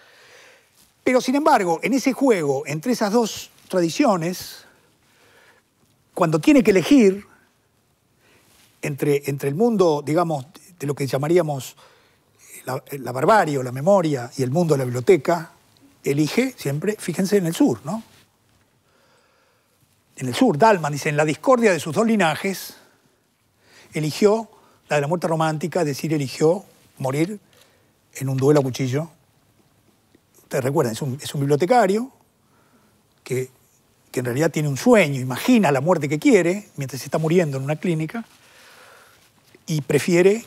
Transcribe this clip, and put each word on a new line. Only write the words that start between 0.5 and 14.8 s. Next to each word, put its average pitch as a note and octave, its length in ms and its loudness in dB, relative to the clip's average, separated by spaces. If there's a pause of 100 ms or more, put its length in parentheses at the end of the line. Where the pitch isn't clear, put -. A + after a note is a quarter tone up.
Pero, B3+ 180 -2
sin B3+ 140 -2
embargo, A#3 460 0
en F#3 120 -2
ese C4 200 0
juego E3 540 0
entre D#3 240 -6
esas G#3+ 200 -2
dos A3+ 380 -2 (180)
tradiciones, F3+ 960 -2 (1500)
cuando E3 260 0
tiene C#4+ 240 6
que G#3+ 80 4
elegir G3+ 540 6 (1600)
entre, C#3+ 480 -2
entre C#3+ 200 -4
el C#3+ 60 -4
mundo, F3+ 500 2
digamos, D3+ 400 -2 (320)
de C#3 100 -8
lo C#3+ 80 -4
que C#3 120 -4
llamaríamos D3 680 -2 (880)
la, - 260 -8
la C3 200 -10
barbarie D#3 460 2
o B2+ 60 -4
la B2+ 80 -8
memoria C#3+ 680 0
y C3+ 60 -2
el B2 80 -2
mundo D#3+ 220 2
de C#3 60 2
la C3 60 -2